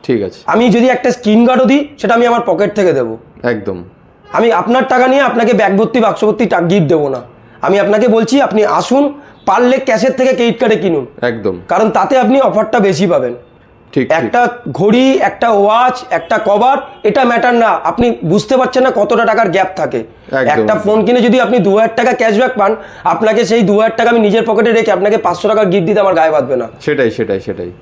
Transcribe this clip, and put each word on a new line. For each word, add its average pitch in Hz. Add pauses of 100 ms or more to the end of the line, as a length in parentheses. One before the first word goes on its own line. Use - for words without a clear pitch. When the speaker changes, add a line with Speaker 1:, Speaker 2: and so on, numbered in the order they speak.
Speaker 1:
ঠিক 117
আছে। 92
Speaker 2:
আমি 226
যদি 233
একটা 247
স্ক্রিন 220
গার্ডও 254
দিই 285 (100)
সেটা 220
আমি 240
আমার 233
পকেট 196
থেকে 185
দেবো। 117 (240)
Speaker 1:
একদম। 98 (480)
Speaker 2:
আমি 226
আপনার 233
টাকা 254
নিয়ে 277
আপনাকে 233
ব্যাগ 196
ভর্তি, 220
বাক্স 208
ভর্তি 214
টা-, 175
গিফট 185
দেবো 151
না। 127 (420)
আমি 190
আপনাকে 214
বলছি 226
আপনি 214
আসুন, 269 (260)
পারলে 247
ক্যাশের 254
থেকে 254
ক্রেডিট 233
কার্ডে 220
কিনুন। 156 (160)
Speaker 1:
একদম। 104 (100)
Speaker 2:
কারণ 196
তাতে 202
আপনি 254
অফারটা 214
বেশি 190
পাবেন। 127 (580)
Speaker 1:
ঠিক, 131
ঠিক। 156
Speaker 2:
একটা 240 (240)
ঘড়ি, 247
একটা 240
ওয়াচ, 220
একটা 180
কভার, 233 (240)
এটা 220
ম্যাটার 240
না, 233
আপনি 226
বুঝতে 202
পারছেন 254
না 262
কতটা 226
টাকার 220
গ্যাপ 185
থাকে। 131
Speaker 1:
একদম, -
Speaker 2:
একটা 143
Speaker 1:
একদম। 214
Speaker 2:
ফোন 214
কিনে 240
যদি 247
আপনি 233
দু 196
হাজার 226
টাকা 247
ক্যাশব্যাক 226
পান, 208 (280)
আপনাকে 214
সেই 226
দু 202
হাজার 220
টাকা 233
আমি 233
নিজের 214
পকেটে 226
রেখে 220
আপনাকে 202
পাঁচশো 175
টাকার 208
গিফট 180
দিতে 208
আমার 190
গায়ে 160
বাঁধবে 139
না। 113 (120)
Speaker 1:
সেটাই, 139
সেটাই, 104
সেটাই। 90 (120)